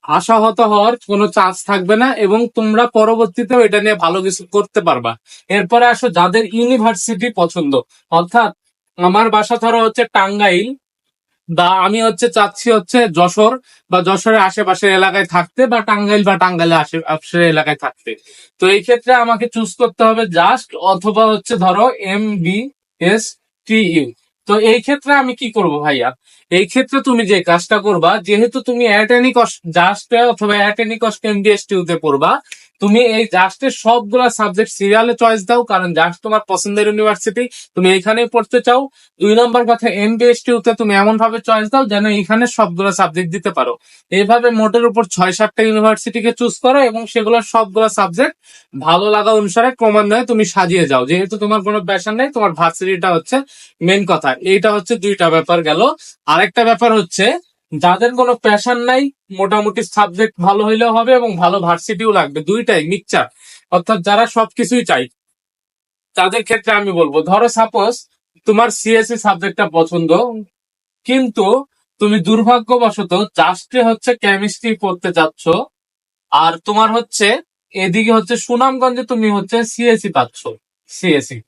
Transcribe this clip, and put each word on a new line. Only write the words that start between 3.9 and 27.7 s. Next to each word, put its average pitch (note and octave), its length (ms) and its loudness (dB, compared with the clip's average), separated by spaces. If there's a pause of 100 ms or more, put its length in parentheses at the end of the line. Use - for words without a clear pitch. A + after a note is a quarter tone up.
ভালো F3 220 0
কিছু F#3+ 160 -6 (120)
করতে G#3 340 -2
পারবা। A#2+ 240 -2 (440)
এরপরে A#3 360 2
আসো B3 140 -2 (120)
যাদের F3+ 260 2 (120)
ইউনিভার্সিটি A3+ 720 0 (120)
পছন্দ, D#3+ 320 0 (400)
অর্থাৎ F3+ 380 2 (480)
আমার F#3+ 360 2
বাসা G#3+ 280 0
ধরো A#3 220 2
হচ্ছে A3+ 180 0 (140)
টাঙ্গাইল, G3+ 520 2 (800)
বা F3 200 2 (180)
আমি G#3+ 200 0
হচ্ছে A3 200 0 (100)
চাচ্ছি - 400 0
হচ্ছে G#3 220 0 (200)
যশোর G#3+ 340 4 (380)
বা F3+ 80 2 (100)
যশোরের G3+ 400 2
আশেপাশের F#3+ 500 0
এলাকায় F#3+ 360 0
থাকতে, F3 280 0 (100)
বা A#3 60 0 (120)
টাঙ্গাইল G#3 380 2
বা F#3+ 140 4
টাঙ্গাইলের E3 420 2
আশেপাশের E3 680 -4
এলাকায় D3+ 320 -2
থাকতে, B2 260 -10 (500)
তো F#3 40 2 (100)
এই G#3 120 2
ক্ষেত্রে A#3+ 260 2 (120)
আমাকে A#3 300 0
চুজ A3 160 -4 (100)
করতে A#3 280 0
হবে A3+ 140 0 (160)
জাস্ট B3 320 0 (220)
অথবা G3+ 400 0
হচ্ছে A3 220 -4 (100)
ধরো F#3+ 200 2 (300)
এমবিএসটিইউ। G#3 1900 -2 (440)
তো G#3 60 2 (160)
এই A#3+ 160 2
ক্ষেত্রে C#4+ 260 -2 (100)
আমি B3+ 180 -4
কি A#3+ 160 -8
করব E3+ 180 0 (100)
ভাইয়া? C3 240 -2 (420)
এই F3+ 220 2
ক্ষেত্রে C4 260 -2 (100)
তুমি A#3 220 0
যে G3 80 4 (100)
কাজটা F3 380 0